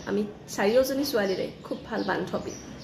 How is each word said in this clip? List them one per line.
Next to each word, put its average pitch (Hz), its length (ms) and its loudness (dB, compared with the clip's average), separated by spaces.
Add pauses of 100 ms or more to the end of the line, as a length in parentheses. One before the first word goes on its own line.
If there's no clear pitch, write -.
আমি 202 160 0 (260)
চাৰিওজনী 262 560 4
ছোৱালীৰে 196 420 2 (180)
খুব - 200 -6
ভাল 214 200 -4
বান্ধৱী। - 480 -2 (320)